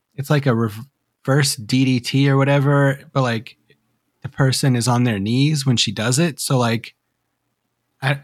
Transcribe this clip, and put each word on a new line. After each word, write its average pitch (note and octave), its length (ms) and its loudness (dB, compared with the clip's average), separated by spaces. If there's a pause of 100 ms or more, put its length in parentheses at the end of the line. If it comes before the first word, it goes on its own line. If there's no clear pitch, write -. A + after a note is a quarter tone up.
(160)
it's C#3 140 -6
like C#3+ 160 0
a B2 100 2
rev-, A2+ 300 -4 (380)
first C3+ 440 0
D C3 180 2
D B2+ 140 2
T C3+ 300 0
or C3+ 80 2
whatever, C#3 600 2 (140)
but, C#3 80 0
like, A#2 360 -4 (640)
the - 80 -12
person C3 460 0
is A#2 120 -2
on B2 160 2
their A#2 140 0
knees C3+ 480 -2
when B2 120 2
she A2+ 140 -2
does A2+ 280 -2
it. E3 200 -2
So, - 180 -2
like, A#2 360 -2 (1080)
I, C#3+ 200 -2